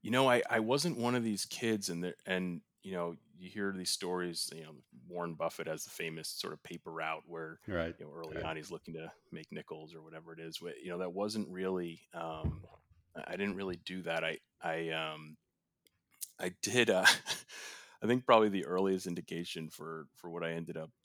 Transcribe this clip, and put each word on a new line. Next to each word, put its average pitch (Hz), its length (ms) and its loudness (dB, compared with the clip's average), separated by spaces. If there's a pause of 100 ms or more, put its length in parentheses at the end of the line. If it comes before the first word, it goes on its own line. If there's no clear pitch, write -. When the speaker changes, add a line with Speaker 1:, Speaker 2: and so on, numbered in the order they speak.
Speaker 1:
You - 80 -4
know, 131 200 8
I, 120 180 8
I 113 120 6
wasn't 143 380 4
one 120 160 4
of 120 100 2
these 104 200 0
kids, 110 460 0
and 85 120 -2
there, 90 120 -2 (100)
and, 92 380 0 (200)
you 95 100 -8
know, 87 240 -2 (200)
you 90 140 -14
hear 98 220 -2
these 92 180 -2
stories, 87 640 -2
you 80 80 -12
know, 78 140 -16 (300)
Warren 87 280 -4
Buffett 82 320 -2
has 80 180 -4
the - 60 -14
famous 80 380 -6
sort - 260 -6
of - 80 -18
paper 82 280 -12
route 80 360 -4
where, 82 400 -10
Speaker 2:
Right, 85 320 0
Speaker 1:
you 78 80 -14
know, 73 60 -16
early 78 280 -8
Speaker 2:
right. 80 60 -4
Speaker 1:
on 80 100 -4
he's 78 140 -10
looking 85 240 -10
to 80 180 -10 (180)
make 80 220 -14
nickels 80 420 -12
or 80 80 -16
whatever 80 300 -16
it 82 80 -14
is. 82 180 -10
Wh-, 80 240 -10
you 90 60 -10
know, 87 100 -4
that 90 140 -2
wasn't 104 380 -2
really, 90 520 -2 (120)
um, 160 520 -4 (480)
I, - 200 -8
I - 20 -6
didn't 98 200 0
really 95 200 -2
do 92 260 -8
that. 82 220 0
I, 80 140 0 (240)
I, 82 280 0
um, 78 460 -4 (1040)
I 92 120 0 (120)
did, 117 280 6
uh, 92 160 8
<laughs> - 960 0
I 110 40 0
think 123 180 4
probably 110 240 10
the 98 180 2
earliest 95 400 2
indication 87 640 -4
for, 78 440 -10
for 87 160 -12
what 85 140 -4
I 82 80 0
ended 82 240 -4
up 80 140 -6 (140)